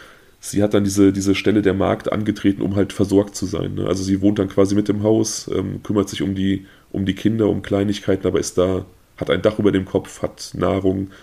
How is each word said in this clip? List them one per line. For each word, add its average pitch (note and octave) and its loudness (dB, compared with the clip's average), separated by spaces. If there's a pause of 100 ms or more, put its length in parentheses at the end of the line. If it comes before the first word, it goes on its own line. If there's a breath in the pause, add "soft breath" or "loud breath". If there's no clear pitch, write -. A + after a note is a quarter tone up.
(400 loud breath)
sie - -2
hat G#2 0
dann G#2 4
diese, G2 4
diese G2 0
Stelle G#2 0
der F#2+ 2
Magd F#2+ -2
angetreten, G#2 -2
um G2 -2
halt G2 0
versorgt G2 2
zu G2 -6
sein, F#2 -6
ne? F#2+ -4
Also F#2+ -2
sie F#2+ 0
wohnt G#2 2
dann G2 0
quasi G2 2
mit G#2 0
im G#2 0
Haus, A2 0
ähm, G2 -4
kümmert G2+ 0
sich - -6
um F#2+ -2
die, G2 -2 (240 loud breath)
um F#2+ -2
die F#2+ 0
Kinder, G#2+ 0
um G2 -2
Kleinigkeiten, G2+ -2
aber F#2 0
ist - -4
da, F#2 0 (320)
hat - -4
ein F#2 2
Dach G#2+ 2
über G#2 4
dem F#2 2
Kopf, - -4
hat - -8
Nahrung, F#2+ 0 (120 loud breath)